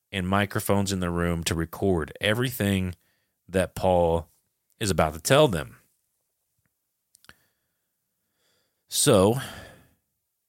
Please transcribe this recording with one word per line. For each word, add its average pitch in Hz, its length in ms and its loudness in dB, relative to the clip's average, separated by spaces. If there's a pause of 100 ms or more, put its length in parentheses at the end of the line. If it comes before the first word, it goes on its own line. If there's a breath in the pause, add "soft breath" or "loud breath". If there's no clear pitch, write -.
(120)
and 92 160 -4
microphones 98 640 0
in 95 80 -2
the 90 100 -2
room 85 340 -2
to 82 120 -2
record 82 680 -2
everything 101 760 -2 (520)
that 90 280 -2
Paul 85 540 2 (500)
is 104 100 -4
about 80 240 0
to 80 60 -12
tell 147 280 4
them. 73 300 -4 (3000 soft breath)
So, 113 540 4 (1080 loud breath)